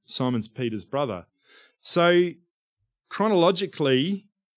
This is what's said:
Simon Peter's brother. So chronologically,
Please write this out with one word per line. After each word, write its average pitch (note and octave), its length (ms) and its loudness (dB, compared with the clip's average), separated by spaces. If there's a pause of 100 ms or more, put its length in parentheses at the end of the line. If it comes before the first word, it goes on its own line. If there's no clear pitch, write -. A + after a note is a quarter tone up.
Simon B2 380 -2 (120)
Peter's A2 300 -6
brother. A2+ 420 -6 (540)
So F3 520 2 (760)
chronologically, F3+ 1200 0 (320)